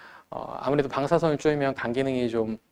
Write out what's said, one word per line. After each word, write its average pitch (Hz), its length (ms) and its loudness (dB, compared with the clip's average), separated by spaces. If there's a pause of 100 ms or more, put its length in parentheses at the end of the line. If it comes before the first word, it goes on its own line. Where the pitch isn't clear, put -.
(300)
어, - 300 -10
아무래도 143 300 2
방사선을 151 500 2
쪼이면 143 340 2
간 120 180 -4
기능이 127 380 0
좀 110 300 -2 (120)